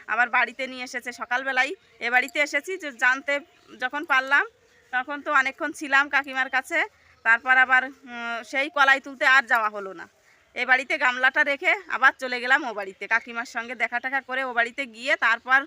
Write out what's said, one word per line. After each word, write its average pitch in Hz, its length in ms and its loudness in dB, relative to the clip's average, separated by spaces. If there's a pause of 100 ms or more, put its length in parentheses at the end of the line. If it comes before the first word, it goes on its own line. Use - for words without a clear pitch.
আবার 233 220 0
বাড়িতে 254 380 0
নিয়ে 254 180 -10
এসেছে। 254 280 -10
সকালবেলায় 254 600 -2 (280)
এ 226 100 -4
বাড়িতে 254 320 0
এসেছি, 285 340 -4
যে 302 160 -10
জানতে 262 400 0 (460)
যখন 254 260 -6
পারলাম, 277 400 2 (480)
তখন 262 300 -4
তো 311 100 -6
অনেকক্ষণ 277 400 0
ছিলাম 277 360 2
কাকিমার 269 420 -2
কাছে। 269 280 -2 (460)
তারপর 233 320 4
আবার, 254 280 6
উম, 262 600 -10
সেই 277 260 -4
কলাই 269 300 4
তুলতে 277 260 -8
আর 262 200 6
যাওয়া 220 240 2
হলো 202 220 -8
না। 170 140 -16 (500)
এ 233 100 -4
বাড়িতে 262 320 2
গামলাটা 262 440 2
রেখে 277 300 0 (160)
আবার 254 300 4
চলে 247 220 -6
গেলাম 262 240 2
ও 240 100 -6
বাড়িতে, 196 320 -10
কাকিমার 233 480 -2
সঙ্গে 233 200 -8
দেখা 226 260 -4
টেখা 262 200 -4
করে 254 240 -4
ও 254 80 -4
বাড়িতে 233 340 -2
গিয়ে 240 300 -4
তারপর 247 500 2